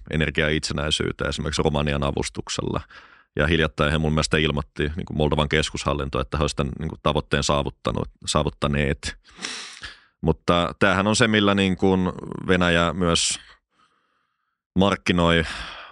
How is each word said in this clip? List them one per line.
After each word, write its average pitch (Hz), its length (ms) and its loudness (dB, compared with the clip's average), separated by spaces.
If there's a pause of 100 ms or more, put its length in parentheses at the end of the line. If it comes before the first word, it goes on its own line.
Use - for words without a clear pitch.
(100)
energiaitsenäisyyteen 78 1160 -2
esimerkiksi - 340 -4
Romanian 73 400 0
avustuksella. - 800 -4 (560)
Ja 73 100 2
hiljattain 78 460 2
he 78 60 2
mun 78 140 0
mielestä 78 240 0
ilmoitti, 76 460 -2 (140)
niin 92 100 -8
kuin 80 100 -8
Moldovan 73 320 2
keskushallinto, 71 720 -2
että 67 160 -4
he 76 60 0
olisivat 71 140 -2
tämän, 71 220 -2
niin 80 100 -6
kuin, - 140 -10
tavoitteen 73 400 0
saavuttanut, 71 640 -2 (180)
saavuttaneet. 71 920 -2 (1040)
Mutta 87 580 0
tämähän 98 280 4
on 107 100 2
se, 113 120 4
millä, 104 260 4
niin 95 220 2
kuin, 92 360 2 (360)
Venäjä 85 440 4
myös 85 460 0 (1400)
markkinoi 87 680 2 (480)